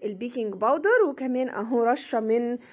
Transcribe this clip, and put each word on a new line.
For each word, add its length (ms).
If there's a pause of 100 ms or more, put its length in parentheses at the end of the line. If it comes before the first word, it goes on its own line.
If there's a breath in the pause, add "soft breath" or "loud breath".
البيكنج 500
باودر، 540
وكمان 420
اهو 340
رشه 360
من 340 (200 loud breath)